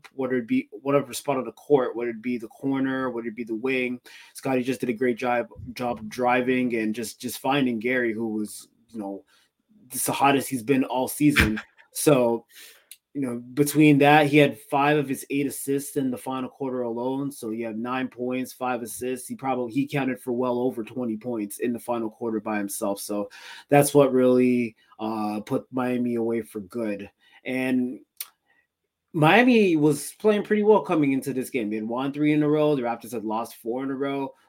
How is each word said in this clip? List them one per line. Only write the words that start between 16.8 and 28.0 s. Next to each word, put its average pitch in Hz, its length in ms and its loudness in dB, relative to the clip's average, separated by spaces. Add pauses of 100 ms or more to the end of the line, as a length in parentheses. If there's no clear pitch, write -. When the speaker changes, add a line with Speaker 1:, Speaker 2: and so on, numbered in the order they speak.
Speaker 1:
alone. 127 480 -4
So 120 180 -10
you 113 160 -6
have 113 100 -8
nine 123 340 -4
points, 127 440 -6
five 123 300 -4
assists. 123 440 -8
He 123 80 -10
probably, 123 380 -4
he 135 140 0
counted 131 320 -2
for 127 140 -6
well 123 260 -2
over 120 240 -2
twenty 117 340 -6
points 110 400 -6
in 120 160 -2
the 113 60 -6
final 113 320 -4
quarter 110 280 -4
by 107 200 -4
himself. 101 420 -4
So 104 300 -6 (380)
that's 143 220 6
what 139 220 6
really, 127 640 4 (240)
uh, 110 400 -4
put 127 320 -6
Miami 123 420 -2
away 117 300 -2
for 110 160 -14
good. 101 500 -6 (340)
And 131 580 -2 (1120)